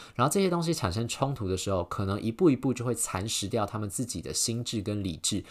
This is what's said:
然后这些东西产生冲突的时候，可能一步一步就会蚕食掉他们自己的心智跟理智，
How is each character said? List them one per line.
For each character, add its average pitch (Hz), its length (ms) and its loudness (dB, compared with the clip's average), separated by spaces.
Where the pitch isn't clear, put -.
然 123 120 4
后 151 40 2
这 202 100 2
些 190 80 4
东 175 120 2
西 165 120 2
产 92 180 0
生 113 160 -2
冲 139 260 0
突 113 140 -4
的 92 80 2
时 95 140 -2
候， 92 140 2
可 98 220 -2
能 98 160 0
一 110 100 0
步 170 180 6
一 131 60 6
步 131 180 0
就 - 100 -6
会 123 100 0
蚕 95 340 -2
食 104 200 -2
掉 107 180 2
他 107 140 -4
们 104 100 -2
自 127 160 -4
己 90 160 -6
的 67 120 -6
心 117 300 0
智 117 180 -2
跟 104 220 -2
理 92 180 -2
智， 98 300 0